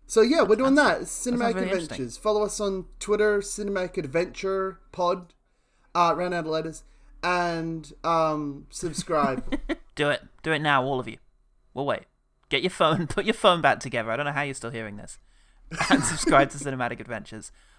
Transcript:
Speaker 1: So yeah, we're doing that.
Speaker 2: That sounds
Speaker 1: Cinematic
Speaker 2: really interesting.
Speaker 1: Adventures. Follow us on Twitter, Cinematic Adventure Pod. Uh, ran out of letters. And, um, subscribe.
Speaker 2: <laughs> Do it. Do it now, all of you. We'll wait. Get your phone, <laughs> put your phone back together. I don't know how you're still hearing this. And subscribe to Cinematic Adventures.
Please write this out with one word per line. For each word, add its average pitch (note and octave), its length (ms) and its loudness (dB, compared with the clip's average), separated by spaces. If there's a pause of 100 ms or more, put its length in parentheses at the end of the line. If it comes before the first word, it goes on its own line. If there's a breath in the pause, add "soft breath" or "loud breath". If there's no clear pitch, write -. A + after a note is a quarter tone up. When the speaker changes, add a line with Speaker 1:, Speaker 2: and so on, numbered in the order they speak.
Speaker 1:
So - 140 4
yeah, C4 220 6
we're G#3 140 6
doing C4+ 180 4
that. C4 260 6
Speaker 2:
That F#3 80 -6
sounds A#3+ 320 -4
Speaker 1:
Cinematic A#3 140 2
Speaker 2:
really F#3 140 -2
interesting. F3+ 260 -4
Speaker 1:
Adventures. B2 240 -6
Follow G#3+ 260 2
us G#3 160 -4
on G3 260 -2 (140)
Twitter, G#3 380 2
Cinematic G3 580 -4
Adventure F#3+ 840 -2 (120)
Pod. F3+ 400 -2 (640)
Uh, E3+ 220 4
ran F3+ 180 -2
out E3+ 60 -2
of D#3+ 100 -6
letters. D#3+ 320 -4 (400)
And, E3 680 -2 (100)
um, D3+ 680 0
subscribe. D3 920 -2 (240)
Speaker 2:
<laughs> - 100 -20
Do D3 160 0
it. C3+ 120 -2 (200)
Do D#3+ 80 -2
it D#3 80 2
now, C#3+ 240 4
all C3+ 160 -2
of A#2+ 80 -6
you. A2 120 -12 (540)
We'll C3+ 140 -6
wait. B2+ 160 -2 (460)
Get C3+ 140 0
your F3+ 80 0
phone, D#3+ 360 2
<laughs> - 20 -6
put - 160 -2
your G#3+ 100 2
phone F3+ 280 4
back C#3 160 4
together. A#2 320 -4
I A2+ 60 -2
don't D3 100 -4
know C#3+ 60 -2
how C#3+ 100 -2
you're C#3 120 -6
still A#2 180 -10
hearing A2 240 -10
this. - 240 -16 (680)
And - 160 4
subscribe D3 460 4
to C#3+ 80 -12
Cinematic B2+ 420 -6
Adventures. A2 500 -12 (280 soft breath)